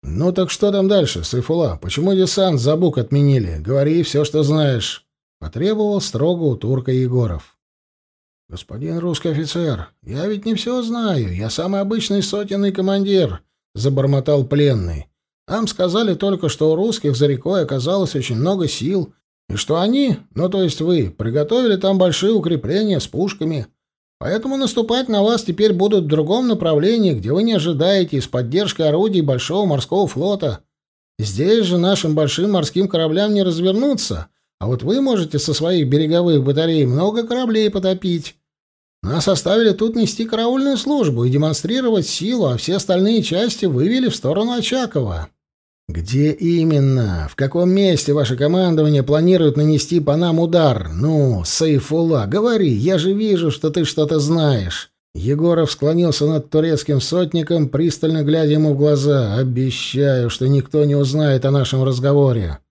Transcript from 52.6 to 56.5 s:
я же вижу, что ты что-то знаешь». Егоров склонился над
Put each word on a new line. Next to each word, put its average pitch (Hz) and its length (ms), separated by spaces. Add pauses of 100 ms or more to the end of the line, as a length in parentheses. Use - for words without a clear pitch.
я 135 300
же 180 120
вижу, 196 380
что 156 220
ты 160 140
что-то 156 340
знаешь». 143 720 (240)
Егоров 151 560
склонился 156 560
над 156 240